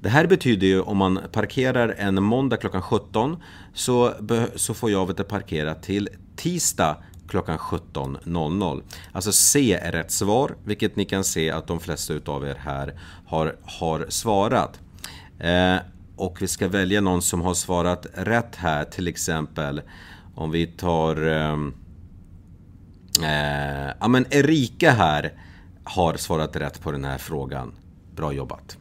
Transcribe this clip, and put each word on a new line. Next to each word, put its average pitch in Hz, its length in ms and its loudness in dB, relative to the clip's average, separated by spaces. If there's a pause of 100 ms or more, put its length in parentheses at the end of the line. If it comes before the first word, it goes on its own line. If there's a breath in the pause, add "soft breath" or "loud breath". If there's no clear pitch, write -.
Det 98 80 2
här 151 180 6
betyder 120 400 6
ju, 95 140 6
om 104 160 0
man 95 220 4 (120)
parkerar 120 680 2
en 98 260 2
måndag 120 340 4
klockan 95 240 -2
sjutton, 117 640 0 (300 loud breath)
så 123 460 4
be-, 113 360 2
så - 180 -2
får 110 180 0
jag, 95 160 2
vet 92 100 -2
du, 101 60 -2
parkera 80 520 -2
till 101 340 -2 (260)
tisdag 104 640 0 (320 loud breath)
klockan 85 280 0
sjutton 69 680 -6
noll 82 320 0
noll. 87 280 -2 (280 loud breath)
Alltså, 98 200 -2
C 127 420 4
är 85 180 -2
rätt 82 200 -4
svar, 110 440 0 (100)
vilket 104 300 -2
ni 101 100 0
kan 95 180 -2
se 80 280 0
att 80 160 -4
de 85 120 -2
flesta 82 340 -6
utav 71 340 -6
er 69 120 -6
här 69 400 -6 (260 loud breath)
har, 80 380 0
har 80 460 -4
svarat. 107 680 0 (600 loud breath)
Eh, 90 360 4 (400)
och 90 260 -4
vi 98 60 -2
ska 98 200 0
välja 98 340 2
någon 92 200 4
som 87 200 0
har 90 120 2
svarat 87 600 0
rätt 110 420 0
här, 78 280 0
till 90 240 -4
exempel 78 720 -4 (540 loud breath)
om 78 160 -4
vi 82 160 2
tar, 80 600 2
ehm, 76 460 0 (1500)
eh, 71 760 -6
ja, - 80 -4
men 127 220 0
Erika 143 640 0
här 80 420 2 (500 loud breath)
har 82 340 0
svarat 78 380 -2
rätt 71 260 -6
på 78 100 -6
den 71 120 -6
här 67 140 -4
frågan. 67 540 -8 (440)
Bra 78 180 -4
jobbat. - 480 -10